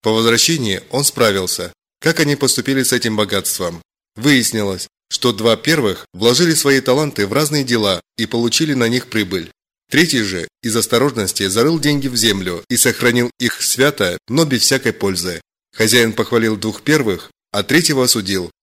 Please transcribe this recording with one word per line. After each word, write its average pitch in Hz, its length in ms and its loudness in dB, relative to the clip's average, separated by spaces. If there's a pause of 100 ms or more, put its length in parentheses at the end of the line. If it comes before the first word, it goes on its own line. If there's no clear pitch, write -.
По 110 120 0
возвращении 113 680 2 (100)
он 135 120 -2
справился, 98 720 0 (280)
как 160 200 0
они 143 160 2
поступили 131 480 0
с 120 80 0
этим 117 240 -2
богатством. 95 680 -4 (320)
Выяснилось, 110 720 0 (240)
что - 220 0
два 110 240 2
первых 123 580 -2
вложили 123 400 2
свои 139 260 2
таланты 131 460 0
в 98 60 -6
разные 143 320 0
дела 104 360 0 (160)
и 113 100 -4
получили 120 480 0
на 120 140 2
них 123 200 -2
прибыль. 92 420 -4 (400)
Третий 143 320 0
же 92 240 -6 (160)
из 113 140 -2
осторожности 113 720 0
зарыл 135 320 2
деньги 139 260 0
в 123 80 -4
землю 95 540 -2
и 123 80 0
сохранил 120 520 2 (120)
их 123 200 -2
свято, 120 580 0 (100)
но 147 160 2
без 131 180 0
всякой 131 300 0
пользы. 87 480 -4 (340)
Хозяин 113 380 4
похвалил 110 440 0
двух 104 260 -6
первых, 120 480 0 (200)
а 101 140 -2
третьего 147 400 2
осудил. 95 480 -2 (100)